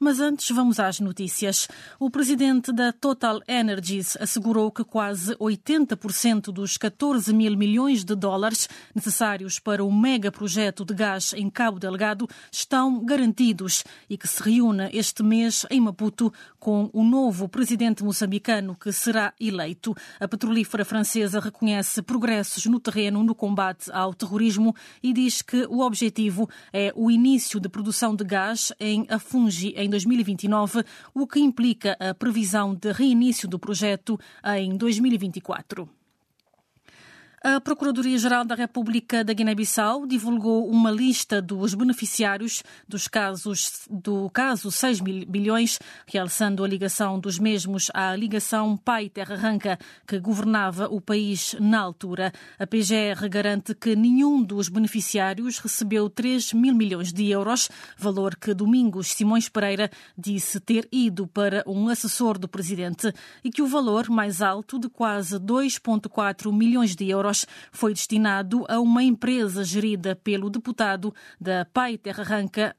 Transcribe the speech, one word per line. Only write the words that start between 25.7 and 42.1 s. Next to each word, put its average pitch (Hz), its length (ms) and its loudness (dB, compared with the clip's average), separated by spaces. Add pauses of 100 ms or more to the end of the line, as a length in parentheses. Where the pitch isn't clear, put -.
objetivo 214 680 0 (240)
é 202 240 0
o 226 140 4
início 240 500 4
de 185 80 -4
produção 214 480 -2
de 202 80 -4
gás 202 560 -2
em 214 300 0
Afungi 208 640 0
em 202 140 -2
dois 202 160 0
mil 247 120 4
e 220 60 2
vinte 196 200 -2
e 202 40 0
nove, 214 340 2 (300)
o 269 140 -2
que 294 140 0
implica 240 600 2
a 190 140 -4
previsão 208 600 0
de 208 160 -4
reinício 240 560 4
do 180 120 -6
projeto 202 600 -2 (380)
em 190 220 -2
dois 226 200 2
mil 247 140 4
e 214 60 2
vinte 185 180 -6
e 180 40 -8
quatro. - 460 -10 (1600)
A 269 160 4
Procuradoria-Geral 254 840 0
da 233 100 -4
República 233 720 -2
da 220 80 0
Guiné-Bissau 220 760 0
divulgou 226 640 0
uma 226 220 6
lista 220 500 0
dos 190 320 -2
beneficiários 220 880 0 (240)